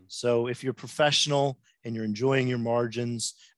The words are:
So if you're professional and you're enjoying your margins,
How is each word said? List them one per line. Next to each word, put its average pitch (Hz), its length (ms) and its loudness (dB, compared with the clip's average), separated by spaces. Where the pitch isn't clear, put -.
So 120 400 0
if 123 160 -6
you're 131 100 -2
professional 143 880 2
and 113 120 -8
you're 110 100 -4
enjoying 127 420 2
your 123 100 0
margins, 117 800 -2